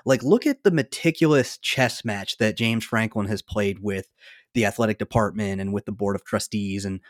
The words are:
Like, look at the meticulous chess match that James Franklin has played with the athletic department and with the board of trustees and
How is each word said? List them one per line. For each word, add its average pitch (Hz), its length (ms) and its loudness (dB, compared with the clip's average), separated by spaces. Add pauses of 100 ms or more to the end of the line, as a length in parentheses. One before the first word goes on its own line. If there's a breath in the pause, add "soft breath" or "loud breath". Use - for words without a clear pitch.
Like, 131 180 2
look 202 240 4
at 277 160 0
the 190 80 6
meticulous 156 840 2
chess - 460 0
match 101 340 -6
that 110 200 0
James 113 260 0
Franklin 110 440 -2
has 104 140 -4
played 98 380 -2
with 98 280 -6 (460 loud breath)
the 113 120 4
athletic 107 320 0
department 101 640 0
and 98 100 -4
with 101 140 -2
the 110 60 -6
board 101 240 -2
of - 80 -8
trustees 98 600 -4
and 95 160 -6 (100)